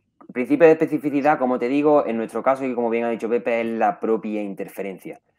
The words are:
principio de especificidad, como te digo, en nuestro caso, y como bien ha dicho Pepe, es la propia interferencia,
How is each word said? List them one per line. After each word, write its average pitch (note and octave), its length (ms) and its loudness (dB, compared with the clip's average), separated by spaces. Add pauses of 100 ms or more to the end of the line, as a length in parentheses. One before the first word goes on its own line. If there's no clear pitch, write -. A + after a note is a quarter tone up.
(320)
principio C3 340 4
de D#3+ 80 10
especificidad, D3+ 640 0
como B2+ 200 0
te A#2+ 100 -2
digo, D3 380 2
en A2+ 120 -2
nuestro A2 240 -4
caso, C3+ 220 0
y B2+ 100 -4
como A#2 160 -2
bien A#2 140 0
ha A#2 60 -2
dicho A2+ 180 -4
Pepe, A#2 340 0
es A2+ 40 -4
la A2 320 -2
propia G#2+ 440 -2
interferencia, F#2+ 800 -10 (180)